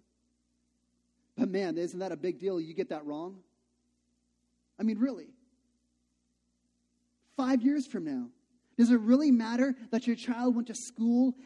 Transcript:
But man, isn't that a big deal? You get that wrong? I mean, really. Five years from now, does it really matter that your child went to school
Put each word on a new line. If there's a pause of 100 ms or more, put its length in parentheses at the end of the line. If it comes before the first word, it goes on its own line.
(1400)
But
man,
isn't
that
a
big
deal?
You
get
that
wrong? (1400)
I
mean,
really. (2000)
Five
years
from
now, (480)
does
it
really
matter (140)
that
your
child
went
to
school (120)